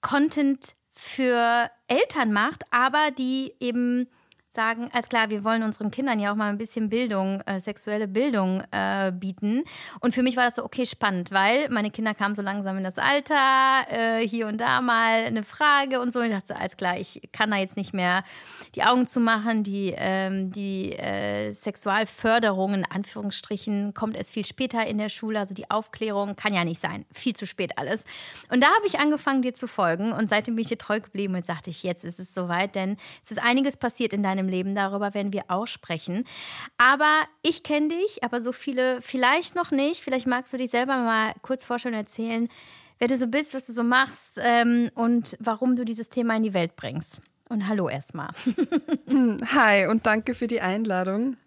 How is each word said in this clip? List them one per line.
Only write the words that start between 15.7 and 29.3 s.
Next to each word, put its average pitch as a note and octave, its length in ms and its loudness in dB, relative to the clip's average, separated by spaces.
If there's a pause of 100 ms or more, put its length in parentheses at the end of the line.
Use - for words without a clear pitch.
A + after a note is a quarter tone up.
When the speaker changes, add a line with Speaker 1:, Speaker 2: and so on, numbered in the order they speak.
Speaker 1:
und B3 100 0
so. B3 100 -2
Und A#3 60 2
ich A3+ 60 0
dachte F#3+ 140 -4
so, - 80 -8
alles - 240 -6
klar, F3+ 200 0
ich - 220 -10 (120)
kann A3 180 2
da G#3 80 2
jetzt F#3+ 180 -2
nicht G3 160 -6
mehr F#3 320 2 (520)
die - 60 -2
Augen B3 240 6
zumachen. A3+ 560 2
Die, G3 320 -2
ähm, F#3+ 580 -2
die, F#3+ 400 -6
äh, G#2 600 -4
Sexualförderung G#3 1200 2
in F#3+ 140 0
Anführungsstrichen G3+ 1040 -4
kommt A3 240 -4
erst - 140 -6
viel G#3 160 -6
später A#3+ 400 -2
in G#3+ 100 -2
der G#3+ 140 -2
Schule, G#3+ 280 -4
also G3 160 -4
die - 160 -10
Aufklärung G#3 640 -2
kann G#3 200 -2
ja F3 100 2
nicht E3 160 -4
sein. - 320 -6
Viel - 220 -4
zu - 120 -8
spät - 300 -6
alles. F#3 280 -4 (440)
Und B3 140 4
da C#4 60 8
habe G#4 180 4
ich - 140 0
angefangen, D4 420 2